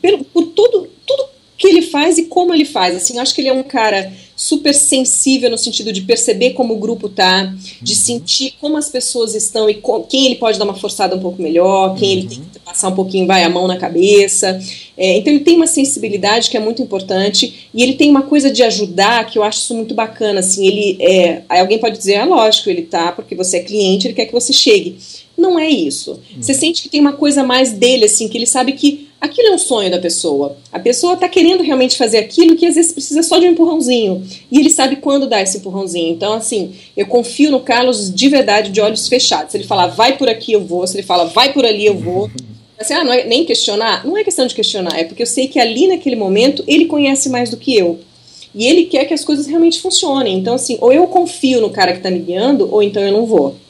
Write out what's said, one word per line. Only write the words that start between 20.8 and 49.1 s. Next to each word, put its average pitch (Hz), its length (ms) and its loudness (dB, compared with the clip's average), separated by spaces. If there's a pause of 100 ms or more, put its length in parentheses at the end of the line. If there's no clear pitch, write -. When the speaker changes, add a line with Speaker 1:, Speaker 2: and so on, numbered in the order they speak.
Speaker 1:
é, 175 460 4
aí 180 140 2
alguém 202 180 2
pode 226 180 -2
dizer, 196 200 0
"Ah, 220 80 0
lógico, 220 440 2
ele 175 140 -2
tá, 170 300 -4
porque - 220 -12
você 185 220 -4
é - 40 0
cliente, 196 460 0
ele 226 60 -6
quer 226 120 -2
que - 80 -12
você 240 180 -2
chegue." 190 460 2 (400)
Não 339 220 2
é 311 100 0
isso. 170 420 -2
Speaker 2:
Uhum. - 300 -16
Speaker 1:
Você 117 120 -2
sente 330 300 -2
que - 60 -16
tem 294 120 -2
uma 285 120 6
coisa 285 300 0
mais 247 300 2
dele, 233 320 2
assim, 214 240 0
que 226 80 -6
ele 233 80 -4
sabe 254 260 0
que 285 380 -2 (100)
aquilo 453 300 2
é - 20 6
um 359 60 2
sonho 202 340 -2
da 180 80 -2
pessoa. 147 560 -4 (160)
A - 80 -10
pessoa 247 380 0
tá 359 100 0
querendo 359 340 4
realmente 262 360 0
fazer 220 220 2
aquilo 330 360 4
que 339 100 0
às 330 100 2
vezes 330 180 2
precisa 285 280 -4
só 330 160 2
de 339 80 4
um 359 60 6
empurrãozinho. 254 720 0 (260)
E 254 100 4
ele 302 100 4
sabe 269 260 0
quando 277 320 0
dar 220 140 0
esse 190 160 -4
empurrãozinho. 185 520 -4
Então, 170 240 -2
assim, 220 400 -4 (220)
eu 196 120 -2
confio 247 440 2
no 262 80 2
Carlos 233 540 0
de 214 160 2
verdade, 214 420 2
de 190 80 0
olhos 220 300 -2
fechados. 202 420 0
Se 208 60 -6
ele 196 80 -6
falar, 185 220 2
"Vai 262 300 2
por 262 120 0
aqui, 220 240 -2
eu 202 100 2
vou." 180 240 -4
Se 185 80 -6
ele 196 80 -6
fala, 180 220 0
"Vai 254 260 2
por 277 140 2
ali, 214 200 0
eu 202 120 2
vou." 180 340 -4
Speaker 2:
<laughs> - 480 -20
Speaker 1:
Assim, 214 140 -6
ah, 339 100 -2
não 254 80 0
é 247 140 0
nem 269 200 0
questionar? 208 600 -2
Não 339 120 -2
é 427 60 -2
questão 277 240 -2
de - 80 -6
questionar. 185 420 -4
É 165 60 -2
porque 170 200 -8
eu 233 40 -4
sei 262 220 -2
que 269 100 -2
ali 240 280 2
naquele 339 280 0
momento 220 500 0
ele 320 200 4
conhece 277 440 0
mais 240 200 -2
do 233 80 -10
que 262 180 -2
eu. 175 240 2 (540)
E 214 140 -2
ele 339 180 4
quer 269 200 0
que 302 80 -4